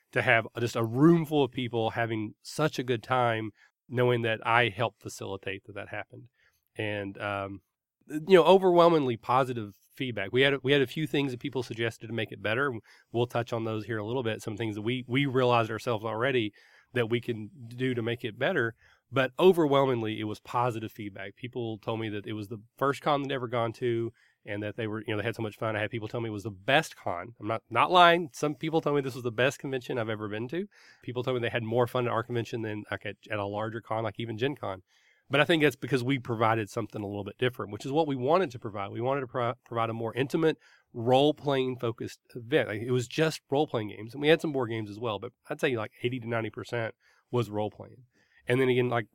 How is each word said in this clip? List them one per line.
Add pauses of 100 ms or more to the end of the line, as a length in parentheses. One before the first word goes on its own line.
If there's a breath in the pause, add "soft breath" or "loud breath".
(140)
to
have (120)
just
a
room
full
of
people
having
such
a
good
time, (380 soft breath)
knowing
that
I
helped
facilitate
that
that
happened. (520)
And,
um, (460)
you
know,
overwhelmingly
positive (220)
feedback.
We
had,
we
had
a
few
things
that
people
suggested
to
make
it
better. (400 soft breath)
We'll
touch
on
those
here
a
little
bit,
some
things
that
we,
we
realized
ourselves
already (400 soft breath)
that
we
can (180)
do
to
make
it
better. (400 soft breath)
But
overwhelmingly,
it
was
positive
feedback.
People
told
me
that
it
was
the (160)
first
con
they'd
ever
gone
to, (340 soft breath)
and
that
they
were,
you
know,
they
had
so
much
fun.
I
had
people
tell
me
it
was
the
best
con.
I'm
not,
not
lying.
Some
people
told
me
this
was
the
best
convention
I've
ever
been
to. (360 soft breath)
People
told
me
they
had
more
fun
at
our
convention
than,
like,
at, (120)
at
a
larger
con,
like
even
Gen
Con. (480 soft breath)
But
I
think
that's
because
we
provided
something
a
little
bit
different,
which
is
what
we
wanted
to
provide.
We
wanted
to
pro-, (120)
provide
a
more
intimate, (360 soft breath)
role-playing
focused (160)
event.
Like,
it
was
just
role-playing
games.
And
we
had
some
board
games
as
well,
but (180)
I'd
say,
like, (120)
eighty
to
ninety
percent (360 soft breath)
was
role-playing. (440 soft breath)
And
then
again,
like